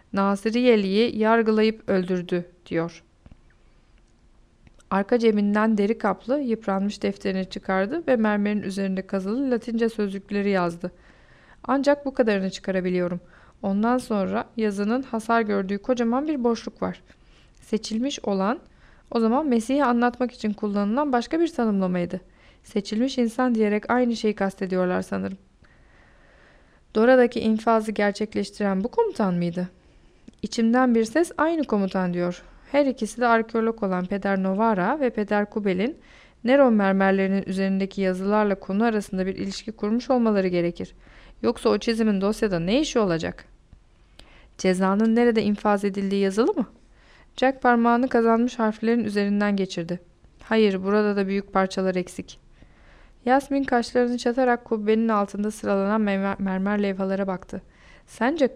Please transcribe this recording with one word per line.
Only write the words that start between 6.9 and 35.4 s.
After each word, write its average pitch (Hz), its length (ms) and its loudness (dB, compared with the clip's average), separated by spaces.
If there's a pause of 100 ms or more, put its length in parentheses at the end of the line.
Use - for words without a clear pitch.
defterini 196 480 -4
çıkardı 196 580 -2
ve 254 80 4
mermerin 208 460 0
üzerinde 190 440 -4
kazılı 208 440 -4
Latince 233 380 -2
sözcükleri 202 640 -4
yazdı. 175 420 -2 (720)
"Ancak 285 420 0
bu 269 80 -8
kadarını 202 360 0
çıkarabiliyorum. 180 680 -2 (420)
Ondan 214 360 0
sonra 202 460 -2 (120)
yazının 214 460 -2
hasar 233 400 0
gördüğü 202 360 -2
kocaman 240 500 -2
bir 285 160 -2
boşluk 226 380 -4
var." 180 200 -6 (580)
Seçilmiş 220 640 -4
olan, 202 340 -2 (520)
o 233 100 0
zaman 240 260 2
Mesih'i 262 380 0
anlatmak 240 480 0
için 214 200 -6
kullanılan 208 600 -2
başka 254 280 0
bir 339 80 2
tanımlamaydı. 185 720 -2 (440)
Seçilmiş 220 540 -4
insan 247 360 0
diyerek 208 360 0
aynı 240 260 2
şeyi 214 180 0
kastediyorlar 185 680 -2
sanırım. 190 360 -6 (1600)
Dora'daki 240 460 4
infazı 220 520 0
gerçekleştiren 202 920 -2
bu 233 40 -4
komutan 233 460 0
mıydı? 175 340 -4 (760)
İçimden 240 520 2
bir 226 100 4
ses 302 340 0
"Aynı 311 260 0
komutan." 190 500 -2
diyor. 175 280 -4 (300)
Her 285 140 4
ikisi 233 340 -4
de 247 60 2
arkeolog 226 560 0
olan 185 240 -2
Peder 196 360 -2
Novara 202 580 0
ve 254 100 2
Peder 208 400 -2